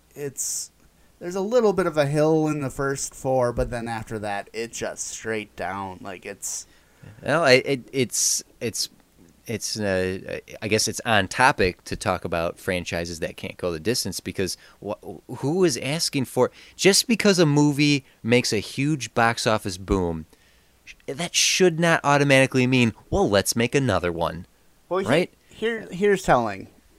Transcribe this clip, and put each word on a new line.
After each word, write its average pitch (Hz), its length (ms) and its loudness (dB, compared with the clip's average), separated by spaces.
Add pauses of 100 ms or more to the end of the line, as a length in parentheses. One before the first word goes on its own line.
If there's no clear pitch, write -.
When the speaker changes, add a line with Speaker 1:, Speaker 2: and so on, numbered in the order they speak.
(140)
Speaker 1:
it's, - 560 -8 (480)
there's 175 160 -10
a 196 60 -2
little 220 320 2
bit 180 140 2
of 156 100 -2
a 143 100 4
hill 156 400 4
in 151 140 -2
the 135 100 -4
first 139 440 -4
four, 127 380 0
but 123 180 -2
then 117 180 -8
after 113 320 -8
that, 101 320 -6
it's 110 260 -8
just 92 300 -8
straight 110 480 -8
down. 92 460 -8
Like, 95 240 -14
it's - 400 -10 (580)
Speaker 2:
Well, 156 180 0
I, 139 100 6 (120)
it, 135 280 -4
it's, - 520 -2 (160)
it's, - 300 -6 (560)
it's, 110 340 -8
uh, 92 580 -2 (220)
I 110 80 -6
guess 107 180 2
it's 107 200 -4
on 104 200 2
topic 120 580 2
to - 120 -8
talk 92 280 -2
about 85 360 -4
franchises 87 600 -6
that - 160 -8
can't - 200 -12
go 90 160 -4
the 78 80 -6
distance, 98 400 -4
because 92 360 -6 (300)
wh-, 98 300 -10 (220)
who 170 260 0
is 127 140 2
asking 139 480 -4
for, 123 240 0 (260)
just - 320 4
because 202 300 4
a 175 80 6
movie 147 580 4 (180)
makes 120 300 2
a 110 80 0
huge 135 540 -4
box 117 320 2
office 107 320 -2
boom, 90 480 -2 (580)
sh-, - 100 -20 (120)
that 151 280 -8
should 175 460 2
not 170 240 2
automatically 135 640 4
mean, 123 240 4 (180)
"Well, 185 180 2
let's 101 280 2
make 117 180 0
another 95 380 2
one." 85 340 -4 (420)
Speaker 1:
Well, 180 120 -2
he-, 190 80 -4
Speaker 2:
Right? 156 240 2 (160)
Speaker 1:
here, 220 420 -6
here's 190 320 2
telling. 110 460 0 (300)